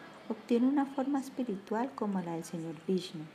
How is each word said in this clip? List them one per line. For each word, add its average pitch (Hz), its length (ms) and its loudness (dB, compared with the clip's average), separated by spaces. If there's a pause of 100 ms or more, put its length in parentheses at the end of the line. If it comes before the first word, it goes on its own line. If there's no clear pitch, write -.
(300)
obtiene 233 380 4
una 277 180 4
forma 277 340 0
espiritual 240 760 -2
como 202 260 0
la 170 120 -2
del 165 100 -2
Señor 165 320 -6 (120)
Vishnu. 170 360 0 (120)